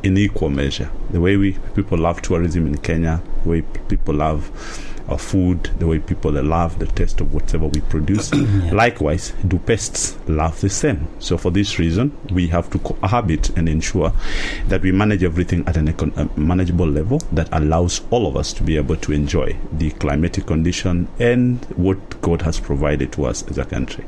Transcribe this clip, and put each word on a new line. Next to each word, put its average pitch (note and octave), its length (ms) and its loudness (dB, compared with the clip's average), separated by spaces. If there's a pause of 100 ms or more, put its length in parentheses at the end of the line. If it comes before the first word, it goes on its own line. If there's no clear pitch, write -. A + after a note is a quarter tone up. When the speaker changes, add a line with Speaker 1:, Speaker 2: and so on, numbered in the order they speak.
Speaker 1:
in F#2+ 140 4
equal G2+ 320 2
measure. C#2 400 -2 (220)
The F2 100 2
way G2 160 4
we, G2 140 4 (240)
people F#2+ 240 0
love E2+ 240 0
tourism E2+ 420 0
in D2 140 0
Kenya, E2 420 0 (220)
the D#2+ 60 2
way E2 120 2
p-, - 260 -4
people - 280 2
love D#2 340 0 (580)
our C2+ 120 -4
food, F2+ 580 0
the E2+ 100 0
way D#2+ 120 2
people D#2 320 -2
love D#2 480 0
the - 80 -2
taste - 340 2
of C#2+ 120 2
whatever D#2 340 2
we D2 140 0
produce. F2 520 0
Speaker 2:
<clears throat> C#3+ 80 2 (200)
Yeah. E2+ 120 0
Speaker 1:
Likewise, G2 580 2 (160)
do E2+ 120 2
pests - 580 -2 (100)
love D#2+ 340 0
the G2 80 2
same? D#2+ 380 -2 (120)
So - 180 -2
for F2+ 140 0
this G2 260 0
reason, F#2+ 400 2 (140)
we F2+ 160 2
have E2 240 0
to - 80 0
cohabit - 760 0
and E2 140 2
ensure D#2+ 420 0 (560)
that F#2 140 2
we F#2 100 2
manage G2+ 320 2
everything F2 440 0
at - 100 0
an D#2 160 2
econ-, D2+ 240 -2
a - 220 -2
manageable E2+ 480 2
level F2 320 0 (120)
that D#2+ 200 0
allows D#2+ 580 2
all A#2 160 2
of C#2+ 100 -2
us - 180 -2
to - 100 -2
be D#2 140 2
able D2 200 0
to - 140 -4
enjoy D2 440 0 (160)
the D#2 200 0
climatic D2+ 560 -2
condition F2 600 0 (120)
and B2 440 2 (120)
what F#2+ 460 0
God E2+ 200 2
has E2 180 0
provided C#2+ 540 0
to C#2 120 -2
us A#1+ 240 -4
as C2+ 100 -4
a C2 60 -4
country. - 420 -6